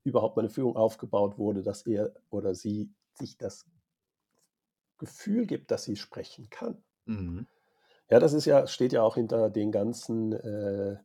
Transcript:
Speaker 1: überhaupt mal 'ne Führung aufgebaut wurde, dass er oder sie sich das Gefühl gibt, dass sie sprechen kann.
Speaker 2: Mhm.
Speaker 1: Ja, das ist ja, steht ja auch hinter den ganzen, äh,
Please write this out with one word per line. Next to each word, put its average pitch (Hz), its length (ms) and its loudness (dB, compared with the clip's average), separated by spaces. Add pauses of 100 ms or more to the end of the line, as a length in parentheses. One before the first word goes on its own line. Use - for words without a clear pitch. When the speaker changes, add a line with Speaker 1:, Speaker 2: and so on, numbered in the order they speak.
Speaker 1:
überhaupt 120 340 2
mal 110 60 2
'ne 110 60 -2
Führung 120 280 -2
aufgebaut 104 600 0
wurde, 101 240 0
dass 101 240 -6
er 107 260 -2 (180)
oder 98 240 -2
sie 104 380 -6 (200)
sich - 240 -14
das - 280 -12 (1300)
Gefühl 214 480 -2
gibt, - 240 -6
dass - 140 -2
sie 107 100 -4
sprechen - 540 -14
kann. - 340 -10 (240)
Speaker 2:
Mhm. 95 380 -6 (640)
Speaker 1:
Ja, 113 80 10
das 160 140 6
ist 151 120 0
ja, 139 200 6
steht 123 260 0
ja 123 120 4
auch 110 120 4
hinter 113 360 0
den 107 200 -2
ganzen, 110 600 -2
äh, 101 720 -4